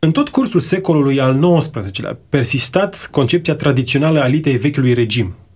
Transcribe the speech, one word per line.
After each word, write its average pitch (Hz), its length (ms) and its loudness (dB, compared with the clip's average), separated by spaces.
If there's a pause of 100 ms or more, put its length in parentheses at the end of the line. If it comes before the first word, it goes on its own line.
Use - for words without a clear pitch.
În 160 80 2
tot 285 180 0
cursul 247 300 0
secolului 151 600 0
al 131 160 2
nouăsprezecelea 123 800 0 (120)
persistat 147 840 -2
concepția 160 440 0
tradițională 143 680 0
a 127 60 0
elitei 143 300 0
vechiului 131 360 0
regim 117 420 -2 (200)